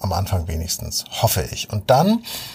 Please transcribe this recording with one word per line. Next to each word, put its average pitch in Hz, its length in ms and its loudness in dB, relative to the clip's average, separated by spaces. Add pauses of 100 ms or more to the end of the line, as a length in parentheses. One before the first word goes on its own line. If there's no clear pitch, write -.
am 92 120 -4
Anfang 90 340 0
wenigstens, - 600 -4 (160)
hoffe 107 280 2
ich. - 220 -8
Und 104 160 -4
dann 190 340 6 (320)